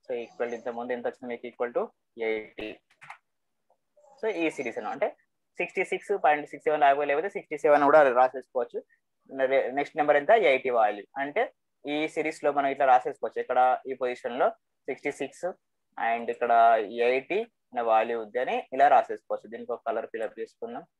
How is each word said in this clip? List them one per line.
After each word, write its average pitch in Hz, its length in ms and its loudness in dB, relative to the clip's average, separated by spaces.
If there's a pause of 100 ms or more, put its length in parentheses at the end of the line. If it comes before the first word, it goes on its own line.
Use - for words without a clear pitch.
So - 60 -12 (120)
ఈక్వల్ 120 340 -8
ఇంత 113 200 -8
ముందు 123 180 -8
ఎంత 120 120 -12
వచ్చింది 123 240 -10
మీకు? 117 180 -10
equal 120 260 -6
to 190 80 0 (420)
ఎయిటీ. 110 420 -6 (1500)
So 220 60 -8 (160)
ఈ 160 40 0 (100)
series 123 240 -8
అన్నమాట, 104 160 -8
అంటే 147 120 -2 (520)
సిక్స్టీ 180 320 -4
సిక్స్ 190 200 -6 (120)
పాయింట్ 147 280 2
సిక్స్ 147 160 -16
సెవెన్ 151 180 2
రాకపోతే, 143 240 4
లేకపోతే 160 260 0
సిక్స్టీ 156 280 -10
సెవెన్ 147 260 6
కూడా 151 100 8 (220)
రాసేసుకోవచ్చు. 127 580 -2 (600)
నె-, 131 280 2 (100)
next 143 220 -4
number 147 220 4
ఎంత? 143 100 0 (200)
ఎయిటీ 131 280 0
value. 104 260 0 (180)
అంటే 147 200 -4 (500)
ఈ 151 40 -2 (180)
series 156 300 -6
లో 143 120 4
మనం 139 160 0
ఇట్లా 139 200 0
రాసేసుకోవచ్చు, - 500 -2
ఇక్కడ 123 160 0 (320)
ఈ 127 100 -6
position 123 400 -6
లో 196 80 2 (380)
సిక్స్టీ 143 340 -6
సిక్స్ 135 240 -10 (640)
and 117 180 -2 (100)
ఇక్కడ 120 160 -2 (560)
ఎయిటీ 135 320 0 (320)
అనే 120 200 -6
value 117 320 2
ఉంది 110 200 -6
అని 202 140 -4 (160)
ఇలా 139 220 4
రాసేసుకోవచ్చు. 107 580 -2
దీనికి 117 220 -10
ఒక - 120 -20
color 110 260 -4
ఫిల్అప్ 110 280 -8
చేసుకుందాం. 117 420 -12 (160)